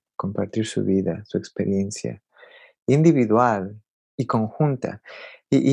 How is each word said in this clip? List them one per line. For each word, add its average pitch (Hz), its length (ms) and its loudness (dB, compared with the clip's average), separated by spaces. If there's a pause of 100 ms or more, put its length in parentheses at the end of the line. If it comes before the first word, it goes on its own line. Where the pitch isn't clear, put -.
(160)
compartir 101 500 -4
su 104 200 -4
vida, 95 400 0
su - 120 -6
experiencia 98 840 -4 (680)
individual 117 920 2 (340)
y 127 120 -4
conjunta. 120 760 -2 (480)
Y, 139 80 4 (160)